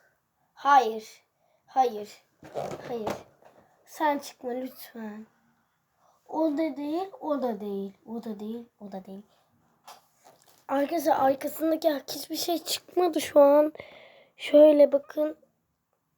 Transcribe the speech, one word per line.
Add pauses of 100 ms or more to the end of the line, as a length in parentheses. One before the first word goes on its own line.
(540)
Hayır. (420)
Hayır. (800)
Hayır. (760)
Sen
çıkma
lütfen. (1000)
O
da
değil, (120)
o
da
değil, (120)
o
da
değil, (140)
o
da
değil. (1500)
Arkadaşlar
arkasındaki (200)
hiçbir
şey
çıkmadı
şu
an. (640)
Şöyle
bakın. (800)